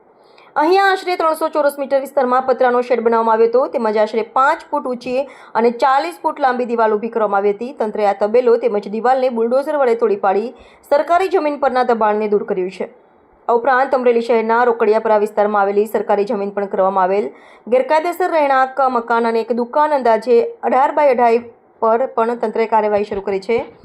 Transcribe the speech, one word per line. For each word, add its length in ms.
અહીંયા 300
આશરે 280
ત્રણસો 340
ચોરસ 280
મીટર 200
વિસ્તારમાં 460
પતરાનો 400
શેડ 180
બનાવવામાં 300
આવ્યો 160
હતો, 100
તેમજ 280
આશરે 220
પાંચ 320
ફૂટ 200
ઊંચી 360
અને 160
ચાલીસ 400
ફૂટ 220
લાંબી 260
દિવાલ 260
ઊભી 160
કરવામાં 260
આવી 180
હતી. 200
તંત્રએ 320
આ 140
તબેલો 400
તેમજ 320
દિવાલને 420
બુલડોઝર 440
વડે 200
તોડી 240
પાડી 240
સરકારી 460
જમીન 280
પરના 280
દબાણને 420
દૂર 160
કર્યું 260
છે. 140
આ 100
ઉપરાંત 380
અમરેલી 300
શહેરના 400
રોકડિયાપરા 560
વિસ્તારમાં 400
આવેલી 300
સરકારી 360
જમીન 240
પણ 220
કરવામાં 320
આવેલ 200
ગેરકાયદેસર 600
રહેણાંક 440
મકાન 340
અને 100
એક 100
દુકાન 360
અંદાજે 400
અઢાર 300
બાય 180
અઢાર 260
પર 320
પણ 300
તંત્રએ 300
કાર્યવાહી 360
શરૂ 160
કરી 220
છે. 100